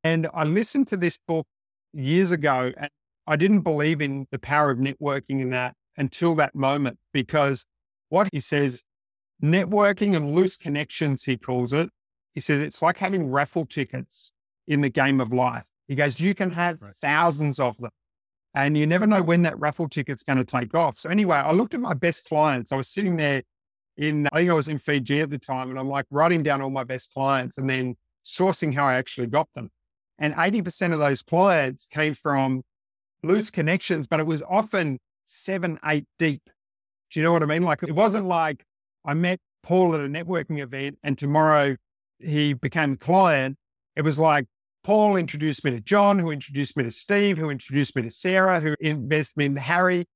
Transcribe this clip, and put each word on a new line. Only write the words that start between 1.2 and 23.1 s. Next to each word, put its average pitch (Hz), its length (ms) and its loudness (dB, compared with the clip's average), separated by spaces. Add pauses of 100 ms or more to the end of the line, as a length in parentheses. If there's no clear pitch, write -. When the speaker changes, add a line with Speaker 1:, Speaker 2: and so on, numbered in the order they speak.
Speaker 1:
book 160 200 -2 (440)
years 160 400 0
ago, 139 460 0
and 143 120 -10 (360)
I 156 100 2
didn't 190 260 4
believe 151 380 0
in 139 320 -4
the 139 80 -8
power 147 320 2
of 123 60 -2
networking 135 640 -4
in 127 80 -4
that 127 240 -4 (240)
until 160 380 0
that 151 200 0
moment, 135 440 -2 (120)
because 139 540 0 (420)
what 190 240 2
he 151 80 -6
says, 139 440 -2 (600)
"Networking 196 720 2
and 147 180 -2
loose 185 220 2
connections," 143 680 -4
he 135 120 0
calls 123 380 -4
it, 156 160 0 (440)
he - 60 -8
says, 143 220 0
it's 147 200 -6
like 170 160 2
having 185 320 -2
raffle 143 360 -2
tickets - 680 -8 (360)
in 147 140 2
the 143 80 2
game 135 300 2
of 120 140 -2
life. 123 340 -2 (200)
He 139 80 -6
goes, 139 240 0
"You 185 160 0
can 185 160 -4
have 170 300 -4
Speaker 2:
Right. 101 200 -20
Speaker 1:
thousands 147 580 0
of 123 180 -2
them, 120 140 -12 (640)
and 143 240 2
you 151 80 4
never 185 220 2
know 208 140 4
when 170 200 4
that 165 160 0
raffle 151 320 -4
ticket's 139 340 -6
gonna 131 220 0
take 123 300 -4
off." 160 220 2
So - 120 -10
anyway, 180 280 2
I 143 140 0
looked 196 220 2
at 240 60 -4
my 233 160 -2
best 165 300 -2
clients. 151 460 0
I 139 40 0
was 135 120 -4
sitting 190 300 -2